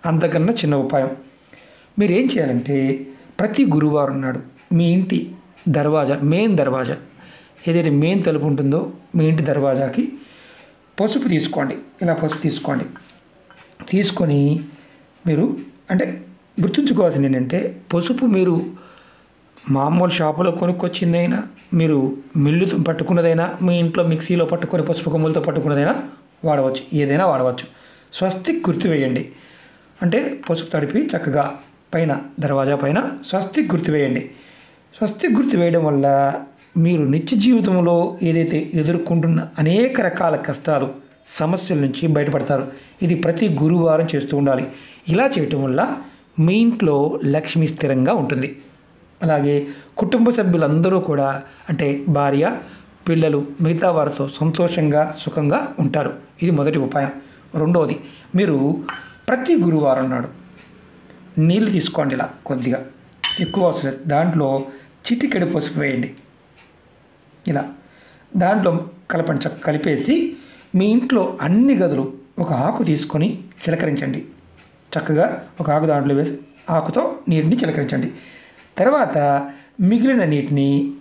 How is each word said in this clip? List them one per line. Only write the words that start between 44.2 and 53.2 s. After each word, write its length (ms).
ఉండాలి. 300
ఇలా 180
చేయటం 240
వల్ల 340
మీ 160
ఇంట్లో 720
లక్ష్మి 420
స్థిరంగా 460
ఉంటుంది. 460
అలాగే 460
కుటుంబ 320
సభ్యులందరూ 680
కూడా, 420
అంటే 400
భార్య, 480
పిల్లలు, 360